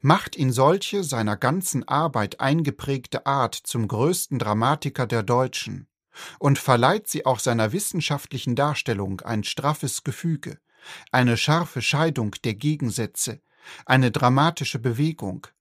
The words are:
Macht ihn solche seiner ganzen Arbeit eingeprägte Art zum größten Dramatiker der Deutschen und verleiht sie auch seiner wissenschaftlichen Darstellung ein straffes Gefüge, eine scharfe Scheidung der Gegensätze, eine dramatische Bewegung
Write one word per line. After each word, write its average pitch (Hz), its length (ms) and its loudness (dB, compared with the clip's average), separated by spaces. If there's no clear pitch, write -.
Macht 156 360 2
ihn 131 160 2
solche 180 520 2
seiner 113 320 -2
ganzen 147 500 -2
Arbeit 135 540 -2
eingeprägte 139 880 -2
Art 131 280 0
zum - 320 -4
größten 131 520 0
Dramatiker 117 680 0
der 117 160 0
Deutschen 120 640 0
und 139 200 4
verleiht 135 500 4
sie - 160 -4
auch 127 140 2
seiner 113 340 0
wissenschaftlichen 143 840 -4
Darstellung 104 640 -2
ein 107 240 -4
straffes - 580 -4
Gefüge, - 560 -4
eine 123 240 4
scharfe 156 460 0
Scheidung 143 500 0
der 110 120 -2
Gegensätze, 127 840 -4
eine 131 240 6
dramatische 135 680 2
Bewegung 120 680 -2